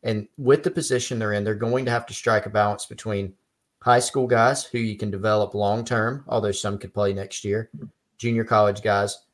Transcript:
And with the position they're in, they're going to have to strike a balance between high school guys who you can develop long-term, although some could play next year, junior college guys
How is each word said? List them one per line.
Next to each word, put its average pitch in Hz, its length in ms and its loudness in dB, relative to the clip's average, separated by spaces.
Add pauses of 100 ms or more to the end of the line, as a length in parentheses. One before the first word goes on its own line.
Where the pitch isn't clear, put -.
And 107 320 -4
with 139 260 4
the 185 80 0
position 127 480 -2
they're 107 140 0
in, 104 100 0
they're 107 140 0
going 120 300 0
to 120 40 0
have 117 160 -2
to - 80 -14
strike 110 320 0
a 101 40 -10
balance 104 360 0
between 101 480 -6 (480)
high 123 160 6
school 123 300 0
guys 120 340 4
who - 160 -6
you 110 180 -2
can 107 140 -4
develop 104 440 0
long-term, 113 760 0
although 104 240 0
some 101 260 -4
could - 160 -14
play 101 180 2
next 98 320 -8
year, 107 260 -2 (480)
junior 113 260 0
college 104 380 2
guys 101 360 0 (160)